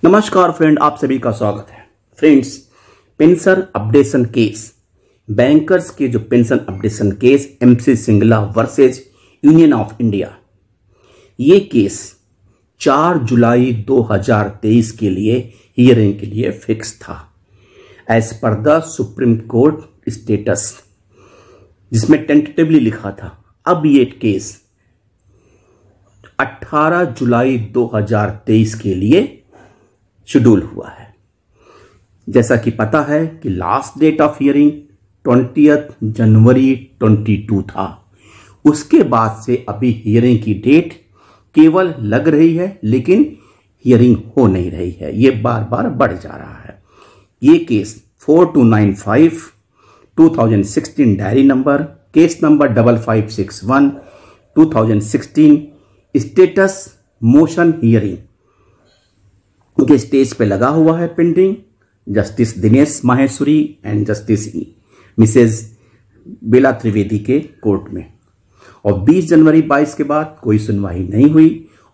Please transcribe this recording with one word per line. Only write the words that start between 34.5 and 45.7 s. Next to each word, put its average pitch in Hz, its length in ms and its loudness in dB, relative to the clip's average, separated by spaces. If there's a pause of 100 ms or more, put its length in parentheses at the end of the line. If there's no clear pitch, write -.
twentieth 143 680 2 (100)
जनवरी 113 720 2
ट्वेंटी 107 640 -2
टू 104 240 -4
था। - 500 -12 (540)
उसके 151 380 2
बाद 113 420 -2
से 123 240 -4
अभी 110 360 -4
हियरिंग 113 380 2
की 107 100 -4
डेट 135 400 0 (640)
केवल 160 440 4
लग 120 280 -2
रही 160 280 2
है, 185 280 -6
लेकिन 131 540 0 (480)
हियरिंग 120 320 4 (200)
हो 123 100 4
नहीं 90 240 -2
रही 87 200 -8
है, 85 280 -10
ये 127 120 4
बार-बार 113 580 -4